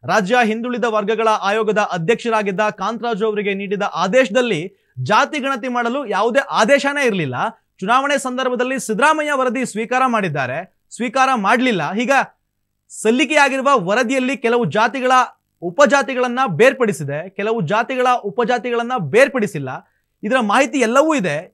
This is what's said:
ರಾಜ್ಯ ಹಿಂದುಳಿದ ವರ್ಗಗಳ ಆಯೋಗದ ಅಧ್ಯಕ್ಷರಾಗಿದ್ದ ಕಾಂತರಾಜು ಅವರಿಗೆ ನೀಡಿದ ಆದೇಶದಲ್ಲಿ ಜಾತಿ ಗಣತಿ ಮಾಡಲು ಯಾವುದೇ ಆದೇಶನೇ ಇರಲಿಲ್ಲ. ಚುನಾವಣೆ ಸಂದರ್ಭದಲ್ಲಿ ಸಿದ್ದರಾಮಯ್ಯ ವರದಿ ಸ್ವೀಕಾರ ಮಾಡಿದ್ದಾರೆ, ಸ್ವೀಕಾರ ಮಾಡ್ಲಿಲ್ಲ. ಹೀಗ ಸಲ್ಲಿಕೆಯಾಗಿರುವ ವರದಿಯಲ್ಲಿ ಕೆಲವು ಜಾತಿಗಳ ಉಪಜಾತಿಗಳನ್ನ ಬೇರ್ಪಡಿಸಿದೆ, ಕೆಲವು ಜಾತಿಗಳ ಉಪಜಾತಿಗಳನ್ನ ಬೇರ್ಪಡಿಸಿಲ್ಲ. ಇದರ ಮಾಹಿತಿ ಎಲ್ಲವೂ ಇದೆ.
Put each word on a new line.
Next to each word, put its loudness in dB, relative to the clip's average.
ರಾಜ್ಯ 2
ಹಿಂದುಳಿದ -2
ವರ್ಗಗಳ 0
ಆಯೋಗದ 0
ಅಧ್ಯಕ್ಷರಾಗಿದ್ದ 0
ಕಾಂತರಾಜು -4
ಅವರಿಗೆ -2
ನೀಡಿದ -4
ಆದೇಶದಲ್ಲಿ 2
ಜಾತಿ 2
ಗಣತಿ -4
ಮಾಡಲು -2
ಯಾವುದೇ 0
ಆದೇಶನೇ 2
ಇರಲಿಲ್ಲ. -2
ಚುನಾವಣೆ 0
ಸಂದರ್ಭದಲ್ಲಿ -2
ಸಿದ್ದರಾಮಯ್ಯ 0
ವರದಿ 0
ಸ್ವೀಕಾರ -2
ಮಾಡಿದ್ದಾರೆ, -2
ಸ್ವೀಕಾರ 0
ಮಾಡ್ಲಿಲ್ಲ. 2
ಹೀಗ 0
ಸಲ್ಲಿಕೆಯಾಗಿರುವ 2
ವರದಿಯಲ್ಲಿ 0
ಕೆಲವು 2
ಜಾತಿಗಳ 0
ಉಪಜಾತಿಗಳನ್ನ 2
ಬೇರ್ಪಡಿಸಿದೆ, 0
ಕೆಲವು -2
ಜಾತಿಗಳ 0
ಉಪಜಾತಿಗಳನ್ನ -2
ಬೇರ್ಪಡಿಸಿಲ್ಲ. 2
ಇದರ 0
ಮಾಹಿತಿ 2
ಎಲ್ಲವೂ 4
ಇದೆ. -2